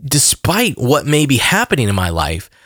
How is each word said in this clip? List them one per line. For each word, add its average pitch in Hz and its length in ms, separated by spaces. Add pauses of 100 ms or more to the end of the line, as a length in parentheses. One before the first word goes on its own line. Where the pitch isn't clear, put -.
despite 156 720
what 139 300
may 147 200
be 135 100
happening 147 520
in 98 60
my 90 140
life, 82 420 (160)